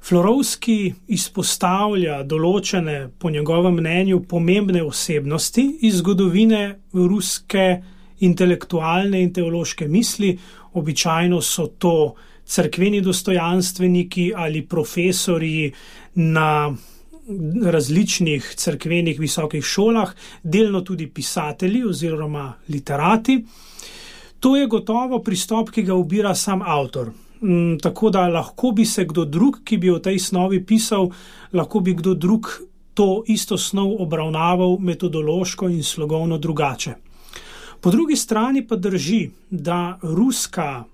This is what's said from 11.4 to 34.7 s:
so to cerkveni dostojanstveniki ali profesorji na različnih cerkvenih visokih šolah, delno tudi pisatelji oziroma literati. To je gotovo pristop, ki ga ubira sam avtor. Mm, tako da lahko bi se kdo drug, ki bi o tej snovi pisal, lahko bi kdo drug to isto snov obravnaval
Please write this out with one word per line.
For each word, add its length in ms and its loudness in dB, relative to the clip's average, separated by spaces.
so 240 -4
to 360 2
cerkveni 580 0
dostojanstveniki 1300 0
ali 320 -4
profesorji 1040 -2
na 580 2
različnih 960 0
cerkvenih 640 -2
visokih 440 -4
šolah, 500 0
delno 380 2
tudi 260 -6
pisatelji 800 -4
oziroma 680 -4
literati. 760 0
To 160 4
je 100 2
gotovo 560 -2
pristop, 480 -2
ki 140 -2
ga 100 0
ubira 400 0
sam 280 -2
avtor. 500 -4
Mm, 400 2
tako 300 0
da 180 2
lahko 420 -2
bi 140 4
se 200 0
kdo 200 -2
drug, 400 2
ki 140 0
bi 120 2
o 80 2
tej 200 -2
snovi 480 0
pisal, 440 2
lahko 280 0
bi 140 2
kdo 200 0
drug 360 0
to 320 2
isto 320 -2
snov 440 -2
obravnaval 800 2